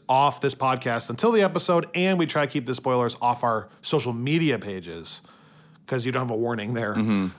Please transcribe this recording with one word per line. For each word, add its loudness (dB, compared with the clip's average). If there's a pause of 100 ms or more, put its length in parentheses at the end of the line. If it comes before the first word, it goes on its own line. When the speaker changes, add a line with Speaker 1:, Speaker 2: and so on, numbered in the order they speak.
Speaker 1:
off 4
this 0
podcast -2
until 2
the 6
episode, 2
and 2
we 2
try 0
to -2
keep -2
the -2
spoilers 0
off 0
our 0 (140)
social 0
media 0
pages -8 (640)
'cause -2
you -2
don't 0
have -4
a -2
warning -2
there. -2
Speaker 2:
Mm-hmm. 0 (120)